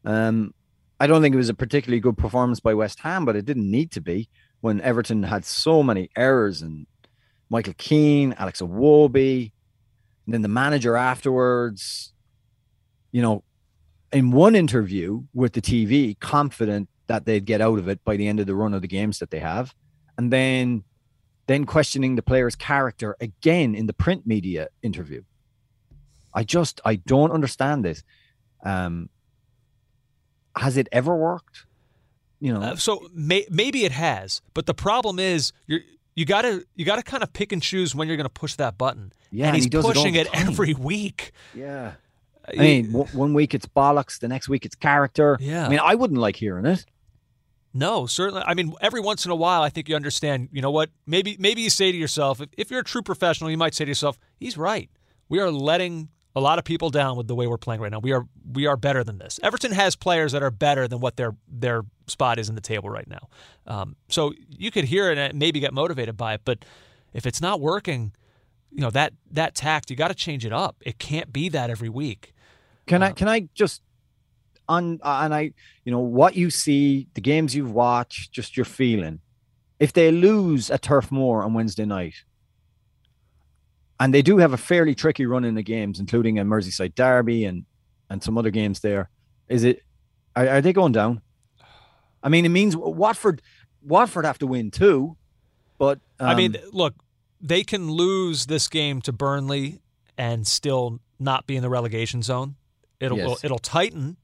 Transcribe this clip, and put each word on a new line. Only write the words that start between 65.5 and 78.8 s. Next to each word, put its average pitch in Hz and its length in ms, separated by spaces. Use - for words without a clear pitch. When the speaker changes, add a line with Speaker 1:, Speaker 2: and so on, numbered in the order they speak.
Speaker 2:
get 135 140
motivated 135 420
by 110 160
it, 107 140
but 123 180
if 117 140
it's 123 160
not 185 180
working, 143 520
you 294 100
know, 123 100
that, 135 220
that 160 220
tact, 151 360
you 131 60
gotta 165 180
change 139 320
it 107 60
up. 170 280
It - 180
can't 156 320
be 151 200
that 135 180
every 117 220
week. 123 420
Speaker 1:
Can 180 160
I, 190 80
Speaker 2:
Uh, - 20
Speaker 1:
can 196 160
I 220 260
just, - 280
on, 170 340
uh, 143 200
and 156 120
I, 151 180
you 123 80
know, 123 80
what 127 360
you 175 140
see, 143 640
the 120 60
games 147 340
you've 139 180
watched, 120 600
just - 240
your 127 100
feeling. 98 540